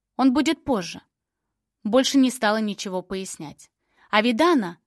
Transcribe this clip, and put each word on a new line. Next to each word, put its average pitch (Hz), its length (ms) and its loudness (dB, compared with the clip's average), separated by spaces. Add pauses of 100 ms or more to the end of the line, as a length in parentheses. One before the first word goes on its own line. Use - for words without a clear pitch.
(160)
"Он 262 160 2
будет 311 320 0
позже". 185 380 -4 (800)
Больше 254 360 2
не 262 100 4
стала 214 280 -2
ничего 202 440 -6
пояснять. 180 680 -14 (400)
А 214 100 4
Видана 240 640 2